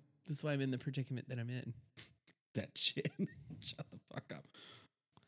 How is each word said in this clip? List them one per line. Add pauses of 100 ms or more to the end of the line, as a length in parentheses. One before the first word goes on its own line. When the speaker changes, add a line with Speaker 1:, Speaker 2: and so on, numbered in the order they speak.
(260)
Speaker 1:
This
is
why
I'm
in
the
predicament
that
I'm
in. (840)
Speaker 2:
That
shit.
<laughs>
Shut
the (140)
fuck (100)
up. (840)